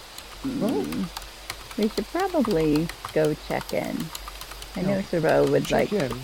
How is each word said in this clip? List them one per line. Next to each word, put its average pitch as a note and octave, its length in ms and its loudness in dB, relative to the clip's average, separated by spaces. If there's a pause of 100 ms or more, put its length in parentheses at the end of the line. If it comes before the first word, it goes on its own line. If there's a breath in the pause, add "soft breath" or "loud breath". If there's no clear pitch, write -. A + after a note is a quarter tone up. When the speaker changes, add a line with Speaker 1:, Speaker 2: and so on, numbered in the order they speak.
(440)
Speaker 1:
Mm, C#3 160 -2
Speaker 2:
Well, C4 260 2 (920)
Speaker 1:
we A3 120 4
should - 180 -2
probably G#3 800 2 (260)
go D#3 220 4 (120)
check - 260 -4
in. - 220 -2 (800)
I F#3 60 -2
know F#3+ 140 2
Speaker 2:
Yeah. F#3+ 80 0
Speaker 1:
Sir F3 180 0
Bo C#3+ 300 6
would, C#3+ 160 4
Speaker 2:
Check C#3 240 2
Speaker 1:
like, G3+ 100 2
Speaker 2:
in. B2 220 -2